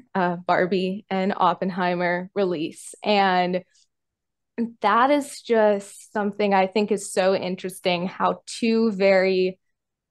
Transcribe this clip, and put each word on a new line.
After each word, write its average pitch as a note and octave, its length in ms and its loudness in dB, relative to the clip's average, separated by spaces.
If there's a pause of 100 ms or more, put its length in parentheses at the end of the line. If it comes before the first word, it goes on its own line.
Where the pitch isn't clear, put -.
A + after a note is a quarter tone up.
(160)
uh, F3+ 220 0
Barbie F#3 720 0
and F#3+ 260 -2
Oppenheimer F3+ 960 -2
release. F3+ 680 -4
And F#3 600 2 (1160)
that A#3 300 4
is C#4+ 300 -2
just G#3+ 720 0
something G#3 440 -2
I F#3+ 100 4
think G3+ 260 -2
is G3 220 -4
so F#3+ 220 2
interesting, F3+ 720 -4
how F3+ 400 -4
two A3+ 460 0
very F#3+ 640 2 (520)